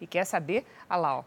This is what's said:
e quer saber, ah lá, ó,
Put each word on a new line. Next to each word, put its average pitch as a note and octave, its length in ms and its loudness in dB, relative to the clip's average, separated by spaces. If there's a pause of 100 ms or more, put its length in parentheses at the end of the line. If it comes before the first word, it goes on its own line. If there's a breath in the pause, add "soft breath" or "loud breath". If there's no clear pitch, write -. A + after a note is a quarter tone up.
e E3+ 60 -12
quer F3+ 180 0
saber, F3+ 400 0 (240 loud breath)
ah F3+ 80 0
lá, D3 220 2
ó, B2 80 -6